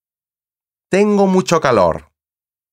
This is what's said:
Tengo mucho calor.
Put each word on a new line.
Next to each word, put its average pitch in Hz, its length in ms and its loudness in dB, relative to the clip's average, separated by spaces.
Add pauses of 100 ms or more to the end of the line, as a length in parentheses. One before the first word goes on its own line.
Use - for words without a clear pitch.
(920)
Tengo 202 360 0
mucho 185 340 0
calor. 95 520 -2 (600)